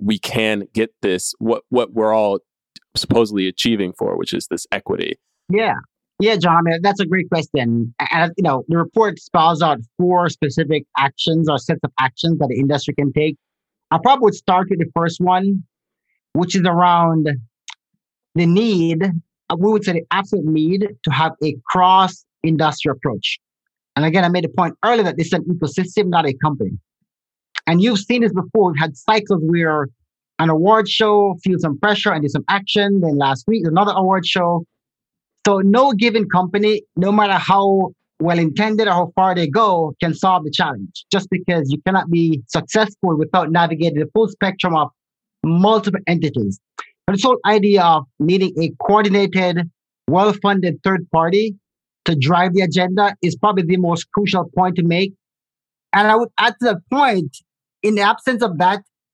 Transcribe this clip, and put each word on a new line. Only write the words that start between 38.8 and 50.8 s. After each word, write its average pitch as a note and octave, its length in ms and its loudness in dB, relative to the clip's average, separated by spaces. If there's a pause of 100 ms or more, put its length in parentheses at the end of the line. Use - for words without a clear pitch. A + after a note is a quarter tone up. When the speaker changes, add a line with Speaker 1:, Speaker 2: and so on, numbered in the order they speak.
Speaker 2:
or F#3 40 2
how F3 220 0
far F#3+ 220 2
they E3+ 100 0
go, E3+ 540 0
can E3+ 120 0
solve F#3 300 0
the D3+ 80 -8
challenge, C3 640 -6
just G3 180 -2
because F3 400 -2
you D3 160 -4
cannot F#3 240 0
be E3 380 0
successful G3 680 -2
without D#3 360 0
navigating E3 480 0
the D#3 120 -4
full A3 140 2
spectrum F#3+ 480 -4
of D3+ 140 0 (560)
multiple G3 640 2
entities. C#3+ 500 -2 (480)
But G3 80 0
this G3 80 -2
whole B3+ 240 2
idea G3+ 360 4
of D#3+ 240 2 (120)
needing F#3 420 0
a D#3+ 120 -2 (120)
coordinated, F#3 840 0 (380)
well-funded G3 720 0